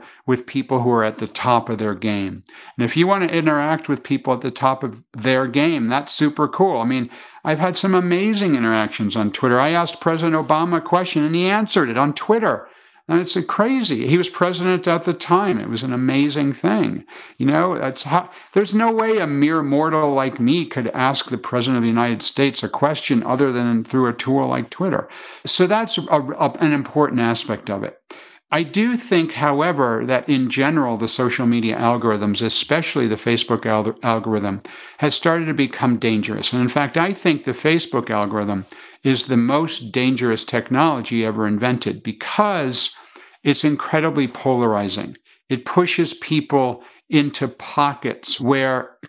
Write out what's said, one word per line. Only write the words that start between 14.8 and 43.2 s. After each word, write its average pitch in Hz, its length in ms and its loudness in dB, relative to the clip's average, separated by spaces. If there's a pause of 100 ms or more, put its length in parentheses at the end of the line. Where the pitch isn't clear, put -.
at 170 180 0
the 175 100 -2
time. 175 480 0
It - 80 -8
was 113 120 -4
an 131 120 -4
amazing 139 580 2
thing. 180 540 0 (320)
You 127 80 0
know, 160 320 2
that's - 260 -6
how, 170 260 0 (220)
there's 196 240 2
no 226 160 4
way 220 260 0
a 180 80 0
mere 147 380 2
mortal 151 500 2
like 131 280 0
me 147 240 2
could 123 240 -4
ask 131 400 0
the 123 80 -4
president 123 400 -2
of 117 60 2
the 117 60 2
United 117 320 0
States - 420 0
a 107 60 -6
question 143 540 0
other 131 300 0
than 117 320 0
through 131 220 2
a 120 60 0
tool 131 340 0
like 123 220 -4
Twitter. - 380 -2 (380)
So - 220 2
that's 208 300 0
a, 175 40 -2
a, 147 580 0
an 151 140 2
important 139 480 0
aspect 117 480 -2
of 98 120 -4
it. - 160 -10 (520)
I 156 140 0
do 208 320 0
think, 170 380 0
however, 139 720 0
that 127 240 0
in 131 200 2
general, 135 460 0
the 110 140 -4
social 127 360 -2
media 117 320 2
algorithms, 110 640 0
especially 139 640 -2
the 107 80 0
Facebook 117 500 -2
al-, 110 380 0
algorithm, 107 580 -2 (380)
has 147 160 0
started 165 300 0
to 156 80 -4
become 127 440 0
dangerous. 107 560 -2
And 123 80 0
in 123 80 2
fact, 143 280 -2
I 185 160 0
think 170 300 0
the 131 80 -4
Facebook 151 580 0
algorithm 104 560 -2 (380)
is 131 220 2
the 131 120 2
most 127 540 0
dangerous 123 540 0
technology 127 800 0
ever 107 200 0
invented 113 580 -2
because 156 880 -2 (520)